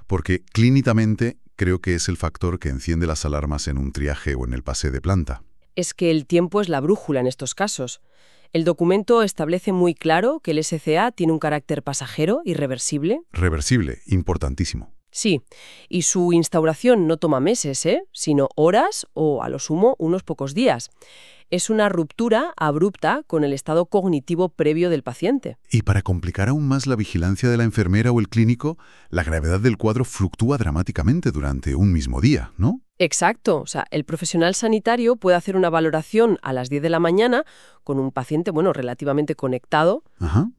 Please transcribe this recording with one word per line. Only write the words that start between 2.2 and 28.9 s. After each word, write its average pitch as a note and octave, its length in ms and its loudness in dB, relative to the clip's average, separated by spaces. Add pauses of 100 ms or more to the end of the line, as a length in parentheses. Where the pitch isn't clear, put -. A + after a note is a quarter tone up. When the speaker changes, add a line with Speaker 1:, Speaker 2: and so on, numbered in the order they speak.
Speaker 1:
que - 80 -4
enciende E2 400 -2
las D#2 160 -4
alarmas D2 420 -4
en C#2+ 100 -4
un C2+ 140 -4
triaje C#2+ 460 -4
o B1 100 -6
en A#1+ 60 -6
el B1 100 -6
pase C#2 300 -4
de C2+ 80 -4
planta. E2+ 420 -2 (320)
Speaker 2:
Es F3+ 200 -4
que E3+ 180 0
el D3+ 140 -2
tiempo F3 340 0
es F#3+ 80 -2
la D3 120 0
brújula D#3 380 0
en B2+ 80 0
estos B2+ 300 -6
casos. D3 440 -6 (520)
El E3 120 0
documento F#3+ 580 2
establece F3+ 500 -2
muy F3 220 2
claro F#3+ 460 0
que - 100 -6
el D3+ 80 0
S D#3 200 -4
C D#3 200 0
A A3+ 120 2
tiene D#3+ 220 0
un D#3+ 60 0
carácter D3 440 -4
pasajero, D#3 640 -4
irreversible. D3+ 800 -4 (100)
Speaker 1:
Reversible, E2 720 -2
importantísimo. D#2 880 -4 (180)
Speaker 2:
Sí, F3+ 300 0 (480)
y F3 140 -2
su F3 320 2
instauración E3 720 2
no D#3+ 100 2
toma D3+ 240 0
meses, D3+ 460 -2
¿eh? C4 160 0 (100)
Sino C#3 420 0
horas G#3+ 600 2
o, C#3+ 280 0
a A#2 60 -6
lo C3 100 -6
sumo, F#3 400 2
unos E3+ 240 0
pocos C#3 300 -8
días. E3 380 0 (580)
Es F3+ 220 -2
una G#3+ 180 2
ruptura A3 680 0
abrupta E3+ 680 0
con D#3 180 0
el C#3 100 0
estado D#3+ 320 0
cognitivo F3 640 0
previo D#3+ 400 0
del D3 120 0
paciente. F3 560 -4 (120)
Speaker 1:
Y A2+ 120 4
para G2 200 0
complicar F2+ 480 -2
aún D3 180 0
más C3+ 180 0
la C3 100 0
vigilancia G2 540 0
de A#2+ 80 2
la A#2 60 2
enfermera G#2+ 460 2
o A#2+ 100 4
el G#2 80 0
clínico, A#2+ 500 0 (300)